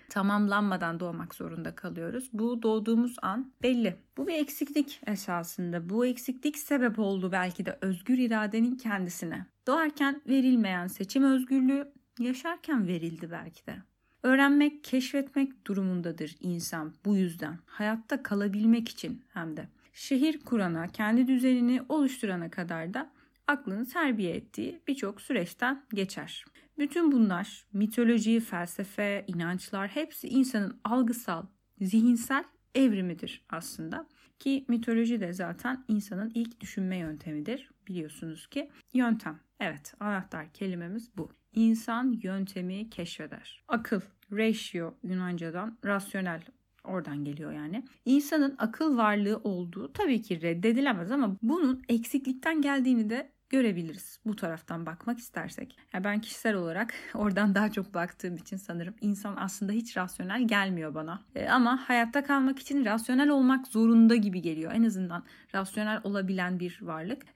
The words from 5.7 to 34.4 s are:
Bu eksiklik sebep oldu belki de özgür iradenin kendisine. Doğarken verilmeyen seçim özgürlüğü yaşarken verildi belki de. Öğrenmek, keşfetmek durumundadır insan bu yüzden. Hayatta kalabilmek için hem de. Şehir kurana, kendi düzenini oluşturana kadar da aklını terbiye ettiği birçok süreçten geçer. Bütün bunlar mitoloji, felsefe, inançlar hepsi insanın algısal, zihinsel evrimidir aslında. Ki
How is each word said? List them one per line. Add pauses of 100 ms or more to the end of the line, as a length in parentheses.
Bu
eksiklik
sebep
oldu
belki
de
özgür
iradenin
kendisine. (200)
Doğarken
verilmeyen
seçim
özgürlüğü (260)
yaşarken
verildi
belki
de. (460)
Öğrenmek,
keşfetmek
durumundadır
insan (100)
bu
yüzden.
Hayatta
kalabilmek
için (100)
hem
de. (240)
Şehir
kurana,
kendi
düzenini
oluşturana
kadar
da (360)
aklını
terbiye
ettiği
birçok
süreçten (100)
geçer. (340)
Bütün
bunlar
mitoloji,
felsefe,
inançlar
hepsi
insanın
algısal, (340)
zihinsel (300)
evrimidir
aslında. (320)
Ki